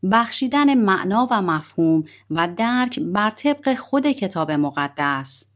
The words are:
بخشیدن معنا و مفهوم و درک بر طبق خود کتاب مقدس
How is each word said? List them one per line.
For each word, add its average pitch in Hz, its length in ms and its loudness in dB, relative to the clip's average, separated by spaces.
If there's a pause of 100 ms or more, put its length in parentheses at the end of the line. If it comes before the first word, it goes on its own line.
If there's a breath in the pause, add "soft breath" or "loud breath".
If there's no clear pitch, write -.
(100)
بخشیدن 262 640 2
معنا 214 560 2
و 214 120 0
مفهوم 160 640 0 (260 loud breath)
و 165 260 0
درک 247 440 0
بر 196 300 0
طبق 285 440 -2
خود 269 320 -2
کتاب 190 440 -2
مقدس 143 960 -2 (120)